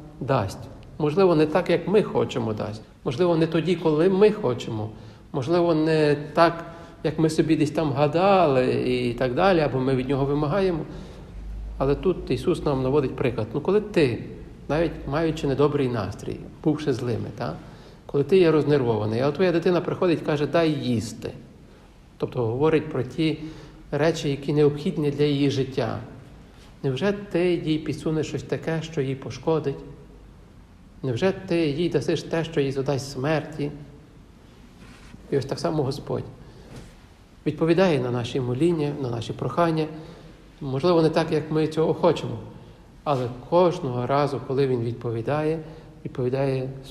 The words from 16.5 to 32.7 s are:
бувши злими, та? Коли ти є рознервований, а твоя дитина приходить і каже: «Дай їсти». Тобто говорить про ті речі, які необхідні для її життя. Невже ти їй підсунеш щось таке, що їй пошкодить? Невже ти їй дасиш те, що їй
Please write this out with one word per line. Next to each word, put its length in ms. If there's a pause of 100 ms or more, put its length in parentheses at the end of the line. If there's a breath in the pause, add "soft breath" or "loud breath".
бувши 300
злими, 340 (100)
та? 160 (520 loud breath)
Коли 180
ти 140
є 140
рознервований, 680
а 100
твоя 200
дитина 300
приходить 400
і 40
каже: 220
«Дай 240
їсти». 600 (840 loud breath)
Тобто 280
говорить 440
про 140
ті 360 (520 loud breath)
речі, 380
які 240
необхідні 580
для 120
її 280
життя. 460 (840 loud breath)
Невже 300 (180)
ти 220
їй 240
підсунеш 500
щось 160
таке, 380
що 200
їй 140
пошкодить? 640 (1200)
Невже 300 (140)
ти 220
їй 200
дасиш 340
те, 200
що 180
їй 100